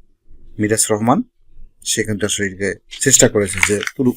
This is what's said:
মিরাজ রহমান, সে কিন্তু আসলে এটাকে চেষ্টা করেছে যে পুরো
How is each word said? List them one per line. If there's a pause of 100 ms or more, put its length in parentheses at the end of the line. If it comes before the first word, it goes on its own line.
(600)
মিরাজ
রহমান, (680)
সে
কিন্তু
আসলে
এটাকে (340)
চেষ্টা
করেছে (100)
যে (200)
পুরো